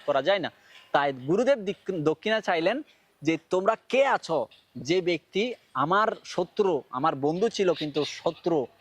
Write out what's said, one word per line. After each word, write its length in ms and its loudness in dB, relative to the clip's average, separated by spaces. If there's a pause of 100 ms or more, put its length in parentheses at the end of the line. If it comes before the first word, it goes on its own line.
করা 160 0
যায় 160 2
না। 140 -6 (400)
তাই 200 2
গুরুদেব 460 0
দিক-, 340 -8
দক্ষিণা 480 0
চাইলেন 420 0 (400)
যে, 160 0 (120)
"তোমরা 260 2 (120)
কে 180 4
আছো 400 0 (300)
যে 240 0
ব্যক্তি 540 -2 (200)
আমার 340 2 (160)
শত্রু, 640 -2
আমার 260 -2
বন্ধু 320 0
ছিল 240 0
কিন্তু 320 -2
শত্রু 640 -2 (140)